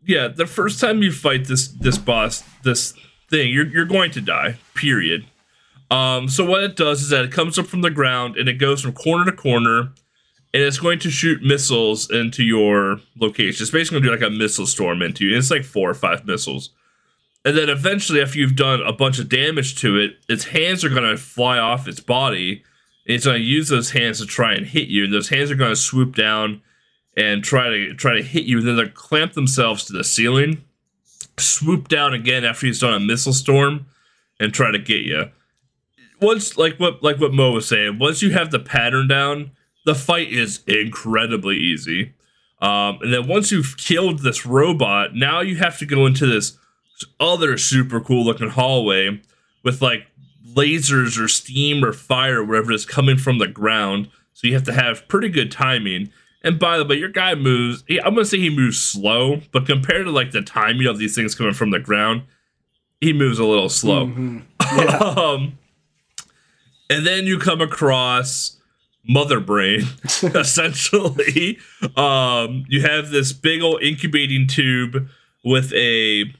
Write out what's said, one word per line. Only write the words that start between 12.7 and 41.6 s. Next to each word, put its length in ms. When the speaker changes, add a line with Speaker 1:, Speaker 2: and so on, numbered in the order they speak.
Speaker 1:
location. 440
It's 80
basically 300
gonna 160
do, 60
like, 80
a 20
missile 340
storm 340
into 240
you. 120
It's, 140
like, 140
four 240
or 60
five 300
missiles. 440
And 120
then 120
eventually, 520
after 180
you've 160
done 260
a 100
bunch 280
of 100
damage 520
to 160
it, 180
its 180
hands 380
are 60
gonna 280
fly 420
off 280
its 120
body, 640
and 100
it's 100
gonna 120
use 320
those 220
hands 280
to 60
try 280
and 120
hit 220
you. 180
And 80
those 160
hands 220
are 40
gonna 200
swoop 400
down 460
and 280
try 260
to, 240
try 220
to 60
hit 240
you, 140
and 80
then 80
they'll 140
clamp 440
themselves 520
to 80
the 100
ceiling, 600
swoop 500
down 260
again 300
after 240
he's 120
done 140
a 60
missile 340
storm, 520
and 140
try 180
to 80
get 220
you. 280
Once, 360
like 220
what, 240
like 160
what 140
Mo 180
was 160
saying, 320
once 220
you 100
have 200
the 80
pattern 480
down, 440
the 100
fight 360
is 360
incredibly 880
easy. 560